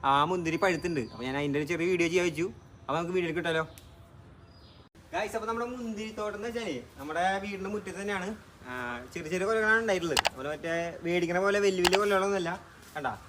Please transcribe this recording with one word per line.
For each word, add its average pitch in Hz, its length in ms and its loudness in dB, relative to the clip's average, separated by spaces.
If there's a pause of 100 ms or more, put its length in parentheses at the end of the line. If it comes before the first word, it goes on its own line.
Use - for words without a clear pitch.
ആ 143 200 6
മുന്തിരി 165 320 0
പഴുത്തുണ്ട്. 165 420 2
അപ്പൊ 113 240 -6
ഞാൻ 131 140 -2
അതിന്റെ 143 220 0
ഒരു 151 60 0
ചെറിയ 170 220 0
വീഡിയോ 170 200 4
ചെയ്യാൻ 175 180 4
വെച്ചു. 170 260 0 (300)
അപ്പൊ 139 140 -2
നമുക്ക് 170 160 0
വീഡിയോയിൽ 175 240 0
കിട്ടാലോ. 165 320 0 (1500)
ഗായ്സ്, 214 220 -2
അപ്പൊ 220 120 -2
നമ്മുടെ 226 180 -2
മുന്തിരി 226 520 -6
തോട്ടം 208 200 -4
എന്ന് 214 100 -6
വെച്ചാലേ 208 360 -4 (140)
നമ്മുടെ 170 420 0
വീടിന്റെ 196 300 -6
മുറ്റത്ത് 196 320 -6
തന്നെയാണ്. 202 340 -4 (320)
ആ, 123 360 -6 (100)
ചെറിയ 160 160 -6
ചെറിയ 185 160 0
കൊലകളാണ് 220 340 4
ഉണ്ടായിട്ടുള്ളത്. 180 380 2 (140)
നമ്മള് 131 160 -6
മറ്റേ 165 560 -4
മേടിക്കണ 175 360 2
പോലെ 202 200 4
വലിയ 190 240 4
വലിയ 180 140 6
കൊലകളൊന്നുമല്ല. 190 600 2 (360)
കണ്ടാ? 123 220 -4 (100)